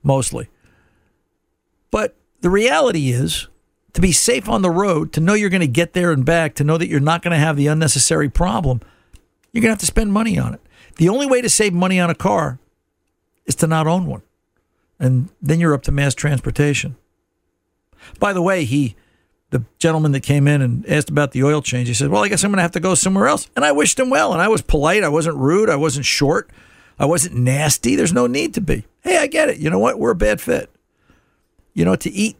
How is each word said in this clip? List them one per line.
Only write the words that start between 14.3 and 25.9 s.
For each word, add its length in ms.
And 280
then 200
you're 120
up 100
to 100
mass 200
transportation. 840
By 140
the 80
way, 240
he, 320
the 140
gentleman 320
that 80
came 260
in 160
and 280
asked 200
about 220
the 120
oil 180
change, 260
he 60
said, 160
"Well, 140
I 40
guess 160
I'm 80
gonna 100
have 100
to 100
go 140
somewhere 320
else." 280
And 80
I 80
wished 260
him 120
well, 240
and 80
I 80
was 120
polite. 440
I 40
wasn't 280
rude. 320
I 80
wasn't 280